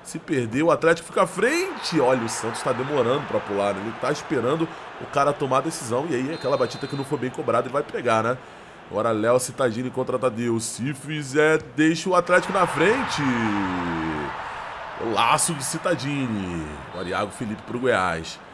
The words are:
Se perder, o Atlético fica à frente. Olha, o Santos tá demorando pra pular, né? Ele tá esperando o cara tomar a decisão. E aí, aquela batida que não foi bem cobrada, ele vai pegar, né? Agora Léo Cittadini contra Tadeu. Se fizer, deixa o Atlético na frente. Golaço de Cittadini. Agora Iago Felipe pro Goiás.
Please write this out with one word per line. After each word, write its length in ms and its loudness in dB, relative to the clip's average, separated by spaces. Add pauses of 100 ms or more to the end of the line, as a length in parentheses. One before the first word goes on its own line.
Se 140 -10
perder, 460 0
o 80 6
Atlético 360 4
fica 160 2
à 40 2
frente. 720 0
Olha, 240 4
o 60 -4
Santos 340 -4
tá 80 0
demorando 560 0
pra 120 0
pular, 340 0
né? 80 -4
Ele 180 -6
tá 120 -2
esperando 560 0 (340)
o 60 -10
cara 260 2
tomar 240 0
a 40 4
decisão. 480 -2
E 60 0
aí, 180 -2
aquela 240 0
batida 300 -2
que 80 -6
não 80 -4
foi 160 -4
bem 100 -2
cobrada, 380 0
ele 60 -8
vai 100 0
pegar, 400 2
né? 140 2 (520)
Agora 220 0
Léo 280 4
Cittadini 520 -2
contra 260 -2
Tadeu. 420 0
Se 340 -4
fizer, 680 2 (140)
deixa 340 2
o 60 4
Atlético 380 4
na 120 4
frente. 560 2 (1800)
Golaço 540 2
de 100 -4
Cittadini. 1040 -2 (240)
Agora 160 -6
Iago 240 -2
Felipe 320 -6
pro 160 -6
Goiás. 600 0 (140)